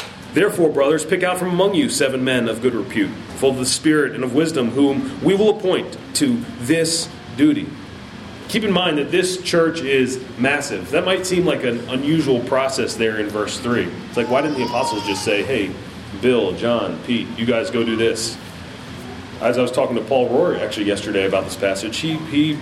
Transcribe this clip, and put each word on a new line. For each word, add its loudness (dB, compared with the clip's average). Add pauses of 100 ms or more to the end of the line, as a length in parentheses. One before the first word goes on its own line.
(360)
"Therefore, 4
brothers, 4
pick 0
out 0
from -2
among 4
you 2
seven 0
men 2
of -2
good 2
repute, 0 (280)
full 4
of 0
the -2
Spirit 2
and -4
of -4
wisdom, 2
whom 0
we 6
will 6
appoint 0 (180)
to 2 (220)
this 0 (260)
duty." 4 (800)
Keep -2
in 0
mind 2
that -2
this 0
church 2
is 2 (180)
massive. -2
That 2
might 0
seem 2
like 0
an 0 (100)
unusual 2
process 0
there 0
in -2
verse -4
three. 0 (200)
It's -6
like, 0
why 4
didn't -2
the 0
apostles -2
just -2
say, 2
"Hey, -2 (500)
Bill, 2
John, -2
Pete, -2 (100)
you -2
guys 0
go 0
do 0
this"? -2 (1040)
As 2
I 2
was 0
talking 0
to 0
Paul 2
Rory 2
actually -2
yesterday 0
about 2
this -8
passage, -2
he, -2
he 0